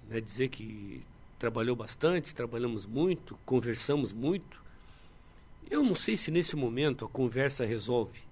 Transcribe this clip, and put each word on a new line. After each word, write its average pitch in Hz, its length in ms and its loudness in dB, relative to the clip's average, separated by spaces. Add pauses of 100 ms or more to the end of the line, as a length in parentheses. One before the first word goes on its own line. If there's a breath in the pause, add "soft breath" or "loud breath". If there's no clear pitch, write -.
né, 113 100 -2
dizer 123 300 -2
que 104 540 -10 (340)
trabalhou 113 380 2
bastante, 151 580 0
trabalhamos 117 520 -2
muito, 147 600 0
conversamos 123 680 2
muito. 139 500 -2 (1080 loud breath)
Eu 294 140 4
não 226 100 6
sei 214 220 2
se - 160 0
nesse 165 240 2
momento 131 500 0
a 110 40 -6
conversa 131 560 2
resolve 110 560 0 (100)